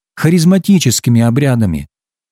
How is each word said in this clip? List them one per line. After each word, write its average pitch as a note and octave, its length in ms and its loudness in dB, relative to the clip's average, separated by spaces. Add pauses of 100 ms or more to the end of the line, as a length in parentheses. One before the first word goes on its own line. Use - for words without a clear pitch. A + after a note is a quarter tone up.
(160)
харизматическими E3 1040 0
обрядами? A#2 640 -2 (460)